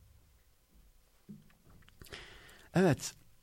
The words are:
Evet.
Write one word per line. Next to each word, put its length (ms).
Evet. 400